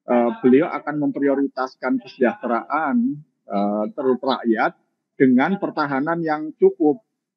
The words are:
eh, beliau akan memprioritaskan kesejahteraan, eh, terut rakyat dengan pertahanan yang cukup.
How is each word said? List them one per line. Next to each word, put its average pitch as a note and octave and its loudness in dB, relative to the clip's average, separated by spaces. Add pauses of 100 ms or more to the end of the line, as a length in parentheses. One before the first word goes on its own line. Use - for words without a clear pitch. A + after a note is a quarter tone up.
eh, A#2+ 2 (100)
beliau C3+ 4
akan D3 -4
memprioritaskan C3+ -2
kesejahteraan, B2 -2 (540)
eh, G#2 -2 (140)
terut C3 0
rakyat A#2+ -2 (400)
dengan C#3 4
pertahanan D#3 -4
yang D#3 -4
cukup. D#3 2 (340)